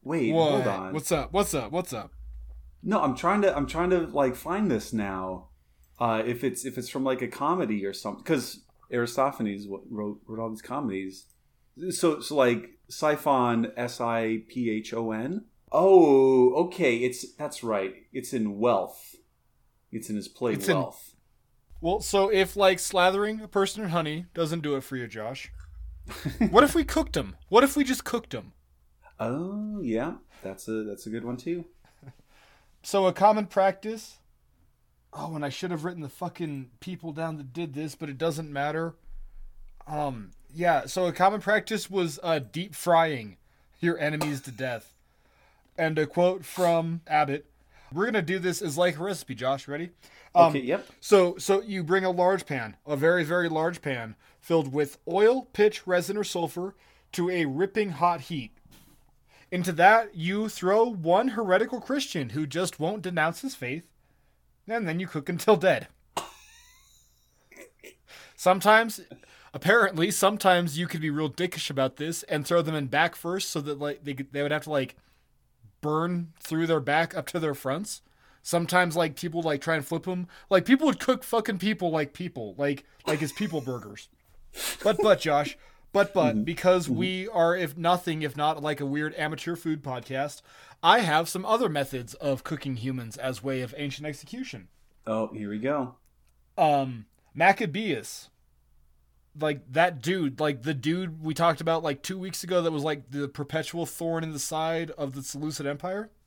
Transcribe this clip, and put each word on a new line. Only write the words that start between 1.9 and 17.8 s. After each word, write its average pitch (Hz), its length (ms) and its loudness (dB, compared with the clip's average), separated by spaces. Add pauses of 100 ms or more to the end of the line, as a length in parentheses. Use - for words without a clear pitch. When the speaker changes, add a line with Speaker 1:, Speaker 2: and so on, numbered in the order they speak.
Speaker 2:
up? 110 200 -10 (720)
Speaker 1:
No, 196 180 0
I'm 135 140 0
trying 196 260 2
to, 180 140 4
I'm 143 100 0
trying 165 240 0
to, 180 120 4
like, 139 340 0
find 190 340 -2
this 110 240 -2
now. 95 540 -6 (520)
Uh, 113 240 2
if 120 200 -4
it's, - 220 -2
if 131 120 -8
it's 123 120 -8
from, 131 140 -4
like, 127 200 0
a 120 40 -6
comedy 135 560 -2
or 98 100 -4
something, - 300 -10
'cause - 400 -2 (300)
Aristophanes 120 720 -2
w-, 98 240 -10
wrote, 104 380 -8
wrote 110 120 -10
all 113 120 -6
these 107 100 -12
comedies. 98 640 -6 (640)
So, 160 320 2
so, 151 140 -6
like, 123 420 2 (120)
siphon, 131 840 2
S 120 240 -6
I 113 480 -2
P 120 220 -4
H 110 240 -4
O 113 180 -4
N? 135 340 -6 (260)
Oh, 135 840 8 (140)
okay. 147 300 2
It's, 123 380 -4
that's - 280 -8
right. 98 300 -2 (200)